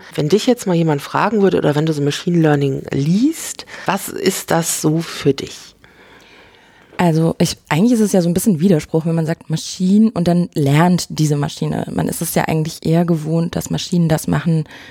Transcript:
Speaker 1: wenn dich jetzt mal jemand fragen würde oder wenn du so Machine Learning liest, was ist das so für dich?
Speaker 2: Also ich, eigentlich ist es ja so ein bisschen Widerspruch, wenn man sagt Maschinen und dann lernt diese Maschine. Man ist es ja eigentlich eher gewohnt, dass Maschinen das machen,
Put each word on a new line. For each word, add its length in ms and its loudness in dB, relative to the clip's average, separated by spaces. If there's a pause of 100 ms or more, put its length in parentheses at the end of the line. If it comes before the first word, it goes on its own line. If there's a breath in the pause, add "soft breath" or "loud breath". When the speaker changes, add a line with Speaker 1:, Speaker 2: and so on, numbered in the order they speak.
(160 loud breath)
Speaker 1:
wenn 140 -2
dich 160 2
jetzt 220 0
mal 80 2
jemand 260 2
fragen 400 0
würde 160 4
oder 180 2
wenn 100 0
du 80 0
so 80 -4
Machine 380 0
Learning 520 2
liest, 720 -2 (200 loud breath)
was 240 -4
ist 420 -4
das 300 0
so 180 0
für 340 -2
dich? 420 -12 (1200 loud breath)
Speaker 2:
Also 400 2
ich, 200 0 (120)
eigentlich 240 2
ist 60 2
es 120 2
ja 100 4
so 80 0
ein 40 0
bisschen 260 0
Widerspruch, 460 2
wenn 100 -2
man 120 -2
sagt 220 -6
Maschinen 600 2
und 180 0
dann 280 2
lernt 540 4
diese 260 0
Maschine. 560 -4
Man 160 -2
ist 140 -6
es 120 -8
ja 120 0
eigentlich 400 -4
eher 200 2
gewohnt, 500 -2
dass 140 -6
Maschinen 400 0
das 180 -2
machen, 380 0 (260 loud breath)